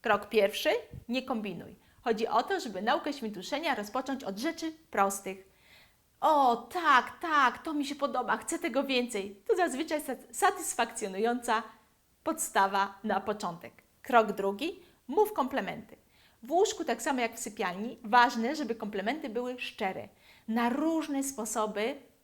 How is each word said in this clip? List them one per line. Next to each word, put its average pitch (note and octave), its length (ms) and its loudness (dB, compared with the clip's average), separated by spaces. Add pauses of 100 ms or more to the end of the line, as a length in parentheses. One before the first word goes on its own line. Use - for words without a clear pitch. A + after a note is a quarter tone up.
Krok G#3 280 0
pierwszy, G#3 420 2 (380)
nie B3+ 140 -2
kombinuj. F#3+ 520 -8 (280)
Chodzi A3 240 0
o A#3 160 2
to, F#4+ 180 -2
żeby G3 220 -8
naukę D4 300 0
świntuszenia B3+ 640 -4
rozpocząć C4 500 -6
od G3 140 -6
rzeczy D#4+ 340 -4 (180)
prostych. G3 600 -2 (720)
„O, C#4 360 6
tak, C#4+ 640 2
tak, C#4+ 420 2
to D#4+ 120 -6
mi D4 120 0
się C#4+ 80 -6
podoba, B3 420 0
chcę E4 220 -4
tego C#4 260 0
więcej”. A#3+ 640 -2
To A4 80 6
zazwyczaj D#4 440 0
sa-, C4+ 160 -4 (160)
satysfakcjonująca A#3 1300 0 (600)
podstawa G3+ 840 0
na G3+ 160 2
początek. G3+ 520 -6 (300)
Krok A3 300 6
drugi, G3+ 480 -2 (280)
mów G#4 240 4
komplementy. A#3+ 640 -4 (460)
W A#3 80 -12
łóżku, F4 340 2
tak A#3 180 -2
samo C#4 180 0
jak A3+ 160 -2
w - 40 -12
sypialni, G#3 640 -6
ważne, A#3+ 520 4
żeby A#3 180 -4
komplementy A3+ 540 -4
były B3 320 -6
szczere. F#3+ 480 -6 (400)
Na A#3+ 200 2
różne D4 540 0
sposoby A3+ 720 -2 (260)